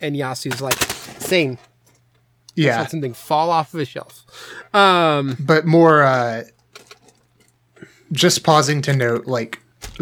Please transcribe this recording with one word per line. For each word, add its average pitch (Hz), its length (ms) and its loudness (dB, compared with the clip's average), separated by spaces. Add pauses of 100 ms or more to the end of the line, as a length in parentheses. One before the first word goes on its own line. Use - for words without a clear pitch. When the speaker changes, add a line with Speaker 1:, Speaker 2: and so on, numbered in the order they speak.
Speaker 1:
and 147 140 -6
Yasu's 131 460 -6
like, 135 200 -2 (400)
"Same." 147 400 -2
I - 40 -20 (880)
Speaker 2:
Yeah. 127 280 0
Speaker 1:
saw - 60 -8
something 139 240 -8
fall 160 380 -2
off 160 240 -2
of 165 60 -8
a 143 40 -4
shelf. - 400 -18 (480)
Um, 165 680 2
Speaker 2:
But 156 280 0
more, 160 340 6
uh, 120 440 0 (1700)
just 170 320 0
pausing 147 400 2
to 139 120 0
note, 120 320 -2
like, 117 320 -6 (420)